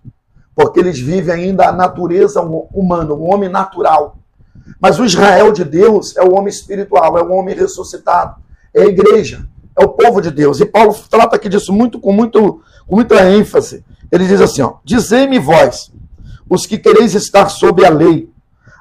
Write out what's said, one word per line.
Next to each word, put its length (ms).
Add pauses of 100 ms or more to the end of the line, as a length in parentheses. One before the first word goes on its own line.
(540)
porque 260
eles 180
vivem 340
ainda 360
a 40
natureza 680
hu-, 320
humana, 380
o 100
homem 260
natural. 680 (640)
Mas 180
o 60
Israel 480
de 120
Deus 520
é 60
o 120
homem 140
espiritual, 680
é 60
o 100
homem 220
ressuscitado, 880 (320)
é 80
a 40
igreja, 640 (300)
é 60
o 60
povo 300
de 100
Deus. 300
E 60
Paulo 280 (140)
trata 280
aqui 120
disso 240
muito, 280
com 120
muito, 480 (260)
com 100
muita 340
ênfase. 540 (260)
Ele 160
diz 140
assim, 220
ó, 120 (100)
Dizei-me 540
vós, 540 (580)
os 160
que 100
quereis 380
estar 340
sob 360
a 40
lei, 400 (520)